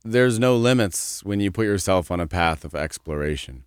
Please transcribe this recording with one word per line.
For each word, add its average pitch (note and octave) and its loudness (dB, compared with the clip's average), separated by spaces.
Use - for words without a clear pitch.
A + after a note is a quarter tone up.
there's A#2 2
no B2+ 4
limits A#2 0
when G2+ -2
you G2+ 0
put A2 -2
yourself F#2+ 2
on F2+ -2
a E2+ -2
path E2 0
of D2 -12
exploration. D2 -6